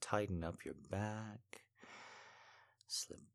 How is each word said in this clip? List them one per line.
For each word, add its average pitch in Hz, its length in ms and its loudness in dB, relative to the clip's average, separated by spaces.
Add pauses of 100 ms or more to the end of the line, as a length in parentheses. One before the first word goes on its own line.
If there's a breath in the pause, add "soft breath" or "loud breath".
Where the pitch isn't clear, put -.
tighten 101 420 4
up 82 220 0
your - 100 -2 (140)
back. 107 760 0 (1200 loud breath)
Slip - 320 0 (160)